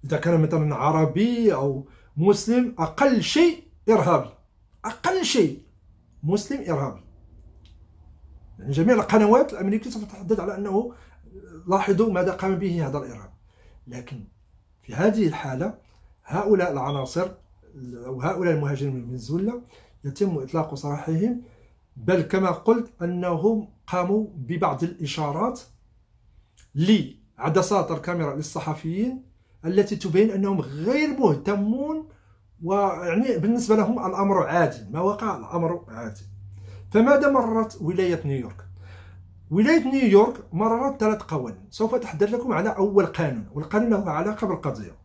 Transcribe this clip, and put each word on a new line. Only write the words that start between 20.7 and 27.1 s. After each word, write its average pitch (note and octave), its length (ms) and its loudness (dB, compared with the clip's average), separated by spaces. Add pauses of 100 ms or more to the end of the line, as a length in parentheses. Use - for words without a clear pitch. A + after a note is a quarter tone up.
سراحهم، D#3+ 680 -2 (560)
بل E3+ 240 2
كما F#3+ 300 0
قلت A3+ 500 -2
أنهم F3+ 680 -2 (180)
قاموا G3 480 0
ببعض D#3 480 -2
الإشارات E3 800 -4 (1120)
لعدسات F3 1160 0